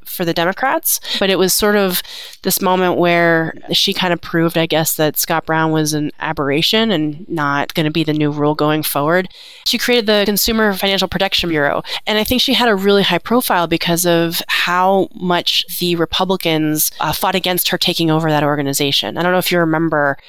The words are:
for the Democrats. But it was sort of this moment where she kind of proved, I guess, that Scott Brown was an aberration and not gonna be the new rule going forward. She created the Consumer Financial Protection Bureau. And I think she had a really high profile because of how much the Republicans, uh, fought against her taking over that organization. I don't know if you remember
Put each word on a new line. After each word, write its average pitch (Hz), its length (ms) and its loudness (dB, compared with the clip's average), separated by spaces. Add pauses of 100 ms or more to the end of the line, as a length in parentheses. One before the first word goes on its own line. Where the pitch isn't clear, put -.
for - 220 -6
the 170 80 0
Democrats. 226 680 -2 (180)
But 196 140 0
it 185 60 2
was 180 180 2
sort 208 200 2
of 190 280 0 (400)
this - 180 -2
moment 185 360 2
where 170 580 2 (160)
she 175 220 0
kind 180 200 0
of 170 80 -4
proved, 165 360 0
I 165 100 2
guess, 156 300 0
that 151 200 0
Scott - 280 -2
Brown 160 260 2
was 156 220 0
an 151 260 -2
aberration 156 720 0
and 151 360 -4
not 143 460 -2
gonna 151 160 0
be 160 140 -2
the 151 100 -2
new 151 160 0
rule 147 240 0
going 151 300 0
forward. 160 460 0 (360)
She 240 140 -2
created 240 260 2
the 208 200 2
Consumer 214 480 0
Financial 190 340 0
Protection 185 420 -2
Bureau. 147 320 0 (240)
And 214 140 0
I 214 60 0
think 247 160 0
she 269 120 0
had 226 140 2
a 214 80 4
really 202 260 4
high 180 160 0
profile 214 480 0
because 170 400 0
of 170 440 2
how 185 640 2
much - 500 -2 (140)
the 175 160 0
Republicans, 160 1040 0
uh, 156 140 -2
fought 185 200 -2
against 180 360 -2
her 180 80 -2
taking 165 340 0
over 160 180 2
that 147 140 2
organization. 139 760 -2
I 160 60 -2
don't 180 80 2
know 185 80 4
if 170 120 -2
you 175 60 2
remember 156 600 2 (120)